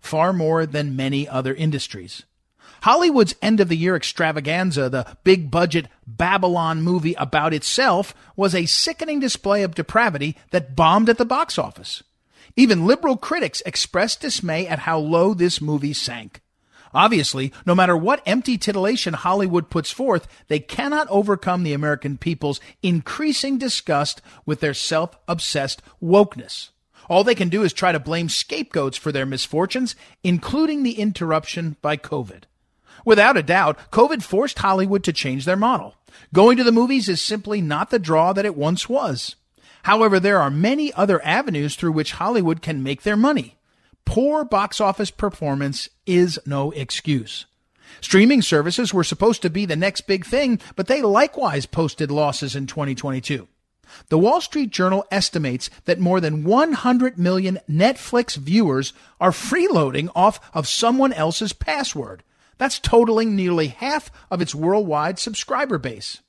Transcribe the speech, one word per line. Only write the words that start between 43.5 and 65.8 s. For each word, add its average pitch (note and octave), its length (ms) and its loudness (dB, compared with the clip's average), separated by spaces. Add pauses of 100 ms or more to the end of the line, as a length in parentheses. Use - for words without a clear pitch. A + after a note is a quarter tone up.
Poor D4 400 0
box G#3 360 -2
office G3+ 300 0
performance C#3 800 -4 (180)
is F3+ 400 2
no C#3+ 260 -2
excuse. C3+ 760 -6 (540)
Streaming A3+ 420 6
services E3+ 520 0
were F3+ 100 2
supposed A3 380 0
to F3+ 80 0
be G3 140 -2
the E3 120 -2
next F#3+ 260 -2
big F#3+ 220 -2
thing, B3 360 0 (160)
but F#3+ 100 -4
they C#4 160 0
likewise G#3+ 640 0
posted D#3 440 -4
losses C#3+ 440 -2
in C#3 120 -6
twenty C#3 280 -6
twenty-two. C3 540 -6 (600)
The D#3 100 2
Wall B3 220 4
Street C#4 300 -4
Journal F#3+ 400 0
estimates D3+ 600 -4 (140)
that F3 160 0
more F3+ 200 2
than D3+ 240 -2
one C4 280 4
hundred B3 460 2
million F#3 400 0 (100)
Netflix A#3 680 0
viewers C#3+ 560 0 (280)
are F3+ 100 4
freeloading E3+ 840 0
off F#3+ 260 2 (140)
of D#3 140 -4
someone C4 440 2
else's E3+ 400 -2
password. C#3+ 680 -6 (360)
That's C4 200 -2
totaling A3+ 560 2
nearly F3 340 0
half C#4 420 -6 (200)
of F#3 100 -4
its F3 140 -4
worldwide E3+ 640 0
subscriber B3 600 -4
base. A#2 500 -10